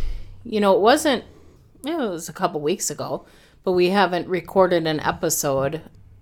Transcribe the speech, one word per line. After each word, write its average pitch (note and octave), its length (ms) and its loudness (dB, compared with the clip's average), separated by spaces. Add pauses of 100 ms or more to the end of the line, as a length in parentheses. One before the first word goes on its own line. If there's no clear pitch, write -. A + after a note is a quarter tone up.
(440)
you G#3+ 160 -4
know, G3 160 6
it D#3+ 60 4
wasn't, C#4 420 4 (640)
it E4 120 -6
was F#3 320 -6
a D#3 40 -14
couple D#3 280 -2
weeks E3 280 -2
ago, C#3+ 360 -8 (380)
but F#3+ 80 0
we F3+ 180 4
haven't F3+ 380 2
recorded F3 580 2
an D#3 140 -2
episode D3+ 840 -2 (400)